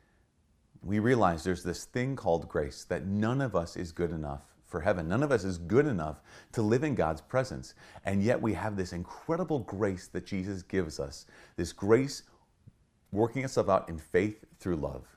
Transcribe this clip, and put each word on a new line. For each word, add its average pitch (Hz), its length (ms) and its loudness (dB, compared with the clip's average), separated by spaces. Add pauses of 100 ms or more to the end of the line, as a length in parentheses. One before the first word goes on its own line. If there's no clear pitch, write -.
(800)
We 104 160 -2
realize 104 460 4
there's 92 200 0
this 87 220 -6
thing 131 300 -4
called 85 340 0
grace, 73 360 -4
that 82 200 -4
none 107 340 0
of 123 160 -2
us 85 220 -2
is 85 140 -6
good 85 200 -2
enough 73 300 -6 (240)
for 87 160 -6
heaven. 90 260 0
None 101 140 0
of 147 100 0
us 110 120 2
is 92 160 -4
good 101 260 4
enough 80 360 -4 (320)
to 117 100 0
live 107 200 4
in 147 120 -2
God's 80 260 0
presence. 113 540 -4 (280)
And 98 200 0
yet 117 180 2
we 113 120 2
have 101 220 -4
this 90 180 -4
incredible 156 680 -4
grace 98 480 -2
that - 180 -8
Jesus 95 380 -4
gives 87 360 -2
us, 69 280 -8 (280)
this 87 160 -2
grace 123 520 4 (880)
working 117 320 0
itself 120 260 0
out 95 200 4
in 85 100 -6
faith 101 440 0 (160)
through 87 180 -2
love, 69 280 -6 (100)